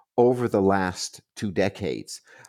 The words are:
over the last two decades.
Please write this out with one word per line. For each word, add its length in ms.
over 300
the 140
last 600
two 160
decades. 720